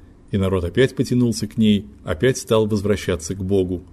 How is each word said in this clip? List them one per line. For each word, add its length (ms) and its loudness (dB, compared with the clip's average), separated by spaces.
и 60 0
народ 260 0
опять 320 0
потянулся 520 0
к 100 -12
ней, 280 2
опять 320 0
стал 280 0
возвращаться 680 -2
к 80 -8
Богу. 480 0